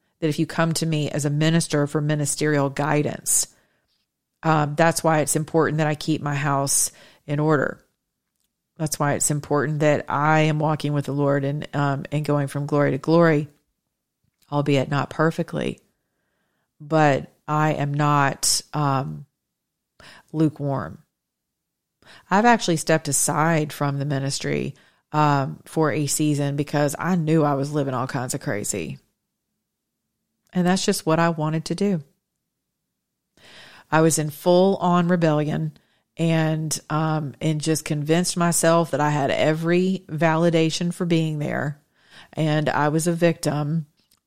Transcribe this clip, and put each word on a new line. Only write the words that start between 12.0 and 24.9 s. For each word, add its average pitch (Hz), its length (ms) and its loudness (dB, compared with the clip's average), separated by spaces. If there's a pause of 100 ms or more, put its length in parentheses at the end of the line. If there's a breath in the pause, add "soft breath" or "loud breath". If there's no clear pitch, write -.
and 151 140 -4
going 147 220 0
from 143 180 -6
glory 143 280 0
to 135 60 -2
glory, 160 500 4 (1000)
albeit 143 380 0
not 139 220 -2
perfectly, 160 720 -2 (1000)
but 151 500 0 (160)
I 151 280 0
am 143 180 -2
not, 147 720 0 (100)
um, 147 540 -4 (1080 loud breath)
lukewarm. 143 720 -2 (1300 loud breath)
I've 208 160 4
actually 214 320 2
stepped 160 300 0
aside 151 600 0
from 143 280 -4
the 139 80 -4
ministry, 143 680 -4 (380 soft breath)